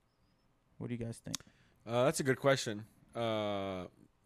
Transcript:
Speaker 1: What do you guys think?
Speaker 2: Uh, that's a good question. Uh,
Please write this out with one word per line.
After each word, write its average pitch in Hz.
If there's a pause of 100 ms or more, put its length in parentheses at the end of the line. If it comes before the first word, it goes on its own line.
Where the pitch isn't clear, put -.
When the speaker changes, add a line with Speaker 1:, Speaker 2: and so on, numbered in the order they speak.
(760)
Speaker 1:
What 120
do 120
you 117
guys 117
think? - (500)
Speaker 2:
Uh, 120
that's 156
a -
good 131
question. 123 (300)
Uh, 101 (420)